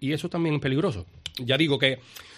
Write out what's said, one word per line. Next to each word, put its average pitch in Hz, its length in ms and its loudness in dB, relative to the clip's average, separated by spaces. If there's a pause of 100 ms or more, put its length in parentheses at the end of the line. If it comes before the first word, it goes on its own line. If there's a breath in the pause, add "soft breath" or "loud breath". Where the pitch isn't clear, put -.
Y 131 100 -2
eso 156 180 -4
también 170 260 0
es 143 60 0
peligroso. 135 460 0 (320)
Ya 131 180 0
digo 143 220 4
que 131 200 0 (380 soft breath)